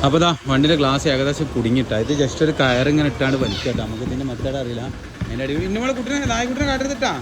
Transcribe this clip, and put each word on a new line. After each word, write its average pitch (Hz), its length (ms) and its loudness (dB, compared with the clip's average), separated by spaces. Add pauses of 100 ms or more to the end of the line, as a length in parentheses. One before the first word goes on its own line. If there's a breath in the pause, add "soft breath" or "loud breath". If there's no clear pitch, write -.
അപ്പൊ 143 140 4
ദാ 165 180 4 (100)
വണ്ടിയുടെ 143 300 4
ഗ്ലാസ് 139 320 2
ഏകദേശം 143 380 0 (100)
കുടുങ്ങിയിട്ടാ. 117 420 2
ഇത് 113 140 0 (100)
just 135 220 2
ഒരു 151 160 2
കയർ 131 280 4
ഇങ്ങനെ 147 200 2
ഇട്ടാണ്ട് 135 280 0
വലിക്കട്ടെ. 127 460 -2
നമുക്ക് 110 200 -6
ഇതിന്റെ 127 220 -4
മെത്തേഡ് 131 320 -4
അറിയില്ല. 120 260 -6 (440)
അതിന്റെ 120 180 -4
അടി-, 139 80 -4
ഇന്ന് 185 240 -2
നമ്മളെ 254 160 -2
കുട്ടീനെ, 262 340 -2
നായ്ക്കുട്ടീനെ 247 440 0
കാട്ടരുതിട്ടാ. 262 520 -2